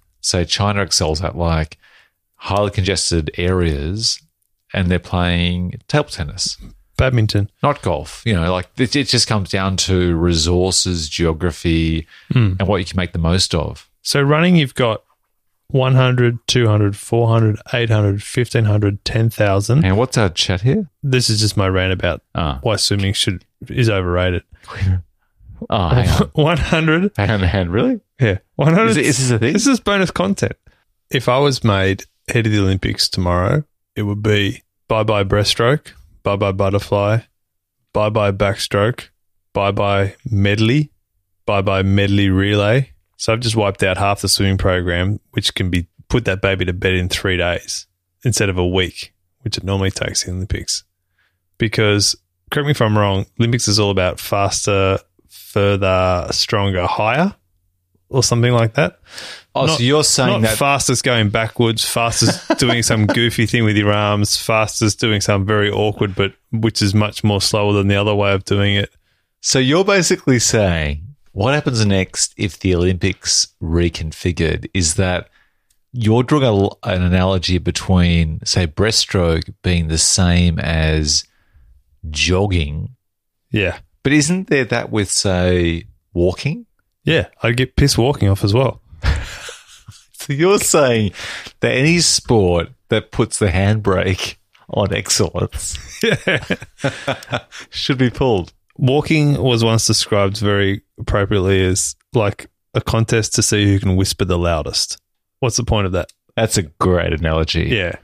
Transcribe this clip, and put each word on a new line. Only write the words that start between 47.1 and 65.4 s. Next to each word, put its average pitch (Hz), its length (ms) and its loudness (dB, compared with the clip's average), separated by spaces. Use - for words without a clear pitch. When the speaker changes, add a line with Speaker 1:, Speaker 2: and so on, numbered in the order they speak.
Speaker 2:
three 95 260 -2
days - 500 -4
instead 110 240 0
of 92 100 -2
a 90 80 2
week, 90 480 -2
which 110 160 -8
it - 80 -8
normally 98 260 0
takes - 320 -6
the 92 80 -8
Olympics. - 540 -6
Because, 104 580 0
correct 147 180 -2
me 151 40 2
if 131 100 0
I'm 107 160 2
wrong, 98 280 2
Olympics 117 280 0
is 98 120 2
all 101 120 2
about 92 280 0
faster, 98 800 0
further, 92 1040 0
stronger, 98 540 -2
higher. 123 500 0
Or 127 140 0
something 120 280 2
like 113 220 2
that. - 260 -2
Speaker 1:
Oh, 135 120 0
so 160 60 2
Speaker 2:
Not, 147 80 -2
Speaker 1:
you're 143 220 2
saying 139 380 0
Speaker 2:
not 110 80 2
Speaker 1:
that 110 80 -2
Speaker 2:
fastest 139 460 0
going 117 260 2
backwards, 113 560 -2
fastest 117 640 -2
Speaker 1:
<laughs> - 100 0
Speaker 2:
doing 120 240 0
some 110 240 2
goofy 117 380 0
thing 117 180 0
with 107 140 2
your 104 140 2
arms, 104 460 0
fastest 110 640 -2
doing 107 220 0
something 98 260 0